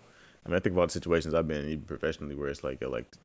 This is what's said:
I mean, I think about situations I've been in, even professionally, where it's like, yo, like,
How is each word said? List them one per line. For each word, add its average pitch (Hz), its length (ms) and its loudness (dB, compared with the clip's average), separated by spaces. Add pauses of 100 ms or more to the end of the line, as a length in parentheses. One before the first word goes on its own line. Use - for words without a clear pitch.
(440)
I - 40 -10
mean, 85 80 2
I 95 40 2
think 92 140 2
about 87 180 6
situations 80 420 2
I've 82 140 4
been 76 160 -2
in, 76 60 -4
even 76 140 -4
professionally, 76 500 -4
where 71 140 -4
it's 71 140 -6
like, 67 180 -4
yo, 65 100 -4
like, 62 160 -4 (180)